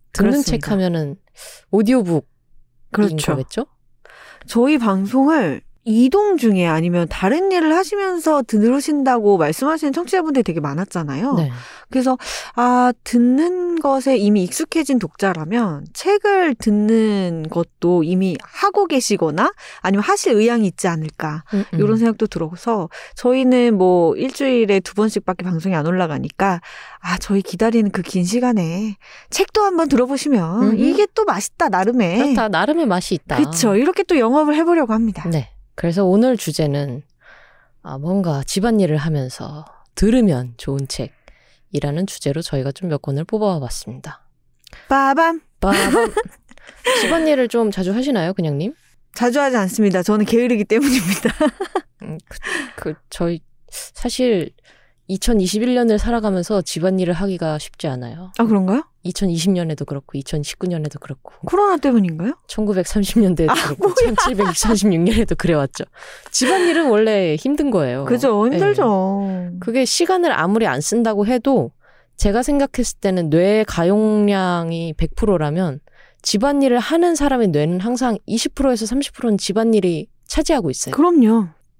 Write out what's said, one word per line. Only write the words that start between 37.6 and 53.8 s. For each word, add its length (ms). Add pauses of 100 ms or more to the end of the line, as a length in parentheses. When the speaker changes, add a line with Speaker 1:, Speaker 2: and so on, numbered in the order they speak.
Speaker 1:
아, 160
뭔가 460
집안일을 520
하면서 680 (300)
들으면 640
좋은 320
책이라는 1200
주제로 340
저희가 300
좀 160
몇 120
권을 220
뽑아와 380
봤습니다. 640 (640)
Speaker 2:
빠밤. 520 (200)
Speaker 1:
빠밤. 520 (380)
Speaker 2:
<laughs> 500
Speaker 1:
집안일을 460
좀 240
자주 240
하시나요, 400
그냥님? 400 (400)
Speaker 2:
자주 260
하지 160
않습니다. 460
저는 240
게으르기 380
때문입니다. 640 (320)
<laughs> 400
Speaker 1:
음, 160 (100)
그, 100 (360)
그, 200 (140)
저희 320 (300)
사실 800 (560)